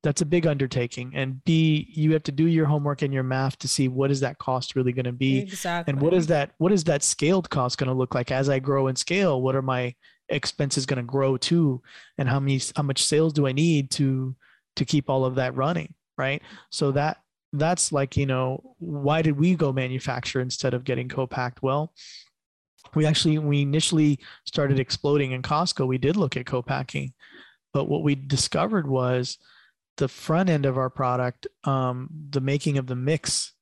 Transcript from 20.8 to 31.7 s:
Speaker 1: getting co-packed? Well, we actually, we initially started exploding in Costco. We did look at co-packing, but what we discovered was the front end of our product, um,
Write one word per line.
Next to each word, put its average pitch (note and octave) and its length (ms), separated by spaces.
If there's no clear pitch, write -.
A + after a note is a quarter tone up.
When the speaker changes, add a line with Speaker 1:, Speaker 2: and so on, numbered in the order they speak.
Speaker 1:
getting B2+ 260
co-packed? B2+ 540
Well, C#3+ 300
we D3+ 100
actually, D#3 320
we C#3+ 240
initially D3 580
started C#3 340
exploding C#3+ 520
in C3 100
Costco. D3+ 460
We B2+ 100
did C#3 200
look D3 200
at B2 80
co-packing, C3+ 680
but C#3+ 120
what D#3+ 180
we C#3+ 120
discovered D3 720
was B2+ 500
the C#3 100
front F3+ 420
end C#3+ 160
of C3 120
our C3 120
product, B2 580
um, C3 460